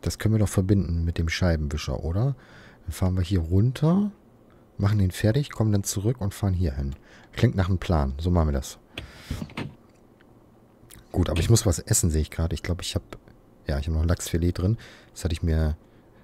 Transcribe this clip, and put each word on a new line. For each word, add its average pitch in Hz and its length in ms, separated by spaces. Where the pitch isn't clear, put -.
Das - 160
können 107 160
wir 107 60
doch 104 80
verbinden 90 560
mit 85 140
dem 82 100
Scheibenwischer, 76 760
oder? 110 320
Dann - 100
fahren 92 240
wir 92 60
hier 92 160
runter, 127 720
machen 101 220
den 92 140
fertig, 117 380
kommen 110 200
dann 101 140
zurück 104 360
und 98 140
fahren 98 180
hier 87 220
hin. 69 220
Klingt - 240
nach 92 120
einem 95 100
Plan. 71 400
So 85 120
machen 85 180
wir 73 40
das. - 260
Gut, 85 200
aber 80 100
ich 82 100
muss 113 160
was 90 140
essen, - 300
sehe 78 120
ich - 80
gerade. 82 240
Ich - 80
glaube, 87 200
ich - 120
hab, - 80
ja, 73 120
ich 71 100
hab 82 60
noch 78 80
ein 82 60
Lachsfilet 85 440
drin. 98 260
Das - 120
hatte 82 80
ich 78 100
mir 80 340